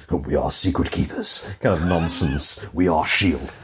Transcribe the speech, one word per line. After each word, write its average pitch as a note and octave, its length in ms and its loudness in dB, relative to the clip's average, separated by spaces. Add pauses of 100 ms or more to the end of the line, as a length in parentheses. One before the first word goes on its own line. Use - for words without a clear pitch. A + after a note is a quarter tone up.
(280)
"We D2+ 80 -2
are C#2+ 160 0
secret - 400 0
keepers" - 600 0 (100)
kind F#2+ 140 2
of E2 120 -2
nonsense. E2 800 0
<laughs> - 40 -16
We F2+ 140 2
are D#2 200 2
shield, D2 440 0 (120)